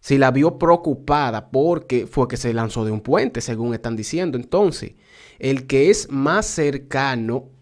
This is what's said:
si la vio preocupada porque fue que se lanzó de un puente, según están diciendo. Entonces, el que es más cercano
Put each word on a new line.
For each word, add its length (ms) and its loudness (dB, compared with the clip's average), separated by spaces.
si 160 2
la 140 6
vio 280 2
preocupada 880 0
porque 580 0
fue 200 0
que 80 -8
se 180 -4
lanzó 300 -2
de 80 -2
un 80 -4
puente, 400 -2
según 340 -4
están 220 -6
diciendo. 420 -4
Entonces, 580 -2
el 260 -2
que 240 4
es 220 0
más 340 0
cercano 1000 -4